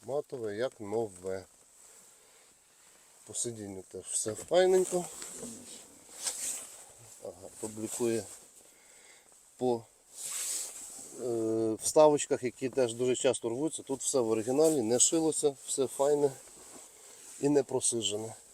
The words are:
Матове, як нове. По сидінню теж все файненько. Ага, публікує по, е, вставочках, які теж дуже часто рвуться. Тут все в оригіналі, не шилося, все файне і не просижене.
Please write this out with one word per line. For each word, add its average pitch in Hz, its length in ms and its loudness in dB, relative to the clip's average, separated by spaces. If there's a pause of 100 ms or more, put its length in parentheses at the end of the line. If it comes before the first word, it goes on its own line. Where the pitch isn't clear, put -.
Матове, 120 500 -6
як 123 240 -4
нове. 95 640 -4 (1800)
По 107 60 -16
сидінню 101 580 -6
теж 92 140 -12
все - 300 -4
файненько. 180 720 4 (2250)
Ага, 92 260 -14 (100)
публікує 110 640 -4 (1300)
по, 127 240 0 (1400)
е, 113 600 0
вставочках, 147 600 6
які 127 260 -4
теж 117 240 2
дуже 123 220 0
часто 120 340 2
рвуться. 139 340 -4
Тут 131 180 -6
все - 180 0
в 113 100 2
оригіналі, 131 520 4
не 117 180 4
шилося, 156 560 4 (100)
все 131 220 0
файне 143 440 4 (1080)
і 143 100 4
не 143 140 6
просижене. 113 720 -2 (180)